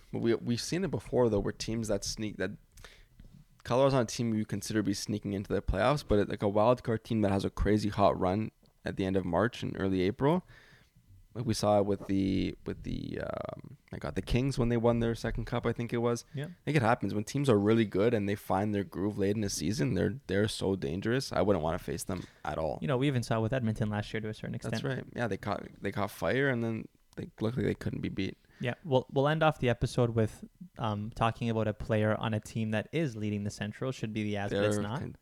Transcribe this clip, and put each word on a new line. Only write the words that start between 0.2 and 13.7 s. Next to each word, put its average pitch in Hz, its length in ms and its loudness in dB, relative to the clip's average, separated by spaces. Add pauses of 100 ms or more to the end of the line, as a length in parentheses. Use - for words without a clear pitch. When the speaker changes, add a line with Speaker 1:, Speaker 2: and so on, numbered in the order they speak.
Speaker 1:
we, 117 140 4
we've 120 260 -2
seen 185 240 -2
it 170 40 -4
before, 123 400 2
though, 101 120 2
where 104 120 -2
teams 110 360 -4
that 101 160 -2
sneak, 107 320 -6
that 95 140 -2 (1120)
Colorado's 131 280 4
not 131 100 4
a - 120 -4
team 117 180 0
you 107 120 0
consider 104 360 -2
be 98 120 2
sneaking 104 400 -4
into 98 200 -4
the 98 80 0
playoffs, 123 460 2
but 104 120 4
it, 101 100 2
like, - 140 -6
a 110 40 2
wild 107 360 4
card 113 200 -2
team 110 200 0
that 98 100 4
has 98 100 2
a 98 60 -2
crazy 104 400 2
hot 101 280 4
run 95 340 0 (340)
at 92 100 -4
the 98 80 -2
end 95 140 2
of 90 80 0
March 90 360 0
and 95 160 -6
early 95 260 2
April. 135 420 2 (880)
Like 123 120 -6
we 110 80 2
saw 104 240 4
it 101 80 6
with 101 220 -2
the, 95 480 2 (100)
with - 160 -6
the, - 400 -6
um, - 560 -8 (160)